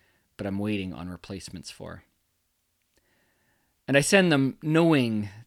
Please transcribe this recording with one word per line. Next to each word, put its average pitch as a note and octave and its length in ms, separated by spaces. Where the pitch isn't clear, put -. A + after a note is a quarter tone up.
but G2+ 100
I'm G2 120
waiting G2+ 340
on F2+ 160
replacements F2+ 600
for. E2+ 340
And C3+ 100
I C#3+ 40
send F#3 320
them C3+ 300
knowing D3 680